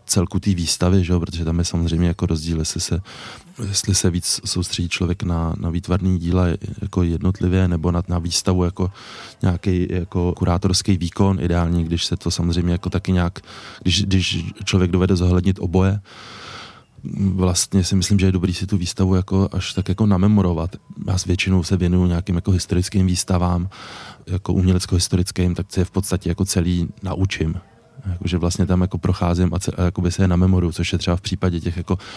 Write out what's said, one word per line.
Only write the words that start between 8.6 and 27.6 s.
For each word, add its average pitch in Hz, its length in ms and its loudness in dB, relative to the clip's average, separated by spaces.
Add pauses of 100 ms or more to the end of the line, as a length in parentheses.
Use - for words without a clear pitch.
jako 92 260 -2 (520)
nějaký 90 480 0
jako 90 460 -2
kurátorský 90 600 0
výkon, 90 440 0
ideálně, 85 440 2
když 82 200 -2
se - 120 -4
to - 140 -4
samozřejmě 85 420 0
jako 90 180 -2
taky 98 220 -2
nějak, 87 280 0 (420)
když, 87 200 0
když 95 420 0 (200)
člověk 92 260 2
dovede 92 260 4
zohlednit 90 440 2
oboje. 95 400 2 (1300)
Vlastně 92 500 2
si 98 120 0
myslím, 95 220 4
že 92 80 4
je 95 60 4
dobrý 92 220 2
si - 120 -6
tu 104 100 -2
výstavu 92 380 0
jako 95 380 2
až - 200 -4
tak 92 160 -4
jako 101 180 2
namemorovat. 92 720 2 (300)
Já 92 120 0
s - 60 -4
většinou 92 380 2
se 95 140 0
věnuju 90 300 4
nějakým 87 280 0
jako 87 160 -2
historickým 92 560 2
výstavám, 90 640 0 (580)
jako 92 260 -4
umělecko-historickým, 92 1040 2
tak - 140 -4
se - 120 -2
je 87 40 4
v - 60 -10
podstatě - 380 -2
jako 85 160 0
celý 87 440 0 (140)
naučím. 95 520 -2 (580)